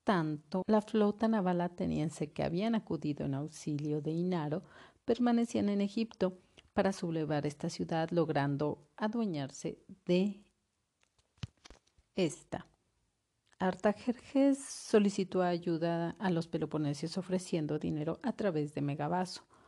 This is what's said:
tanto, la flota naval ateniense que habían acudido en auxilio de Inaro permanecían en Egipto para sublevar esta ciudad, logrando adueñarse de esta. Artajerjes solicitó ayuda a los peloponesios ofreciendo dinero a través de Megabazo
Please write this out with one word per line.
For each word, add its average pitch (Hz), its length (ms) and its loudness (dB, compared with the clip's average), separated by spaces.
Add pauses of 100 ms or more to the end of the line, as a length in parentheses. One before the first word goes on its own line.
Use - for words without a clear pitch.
tanto, 165 640 0
la 214 160 6
flota 208 460 2
naval 180 320 2
ateniense 160 720 -2
que 151 100 -4
habían 180 320 0
acudido 151 500 -4
en 139 100 -2
auxilio 151 680 -4
de 151 100 -4
Inaro 170 540 -2 (400)
permanecían 233 640 2
en 202 120 0
Egipto 202 600 -2 (340)
para 196 180 4
sublevar 156 540 -2
esta 147 240 -4
ciudad, 165 400 -2
logrando 147 840 2
adueñarse 180 840 -4 (280)
de 190 360 2 (1700)
esta. - 500 -4 (920)
Artajerjes 240 1000 2
solicitó 196 840 2
ayuda 170 760 0
a 190 120 0
los 165 180 0
peloponesios 151 680 -2
ofreciendo 175 640 -2
dinero 156 440 -2
a 226 100 -2
través 156 420 -2
de 143 80 -4
Megabazo 151 640 -2 (220)